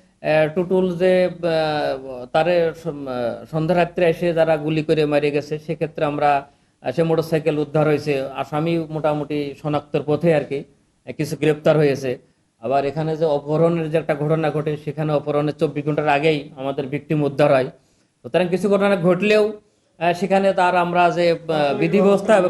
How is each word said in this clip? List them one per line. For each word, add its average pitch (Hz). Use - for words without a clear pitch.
আহ, 151
টুটুল 185
যে, 185
আহ, 147
তারে 165
সম-, 143
আহ, 117
সন্ধ্যা 160
রাত্রে 175
এসে 170
যারা 160
গুলি 151
করে 156
মারে 147
গেছে, 147
সেক্ষেত্রে 156
আমরা, 143
আহ, 131
সে 165
মোটরসাইকেল 160
উদ্ধার 151
হয়েছে, 143
আসামি 156
মোটামুটি 151
শনাক্তর 147
পথে 151
আর 143
কি, 139
আহ, -
কিছু 156
গ্রেপ্তার 151
হয়েছে। 135
আবার 135
এখানে 156
যে 160
অপহরণের 156
যে 160
একটা 156
ঘটনা 151
ঘটে, 151
সেখানে 151
অপহরণের 147
চব্বিশ 147
ঘন্টার 151
আগেই 147
আমাদের 139
ভিকটিম 147
উদ্ধার 143
হয়। 131
সুতরাং 170
কিছু 175
ঘটনা 196
ঘটলেও, 208
আহ, 170
সেখানে 190
তার 180
আমরা 175
যে, 170
আহ, 156
বিধি 165
ব্যবস্থা 196
এবং 180